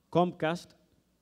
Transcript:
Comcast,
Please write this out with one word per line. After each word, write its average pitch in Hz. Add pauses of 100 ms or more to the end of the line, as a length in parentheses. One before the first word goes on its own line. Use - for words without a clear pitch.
Comcast, 170 (480)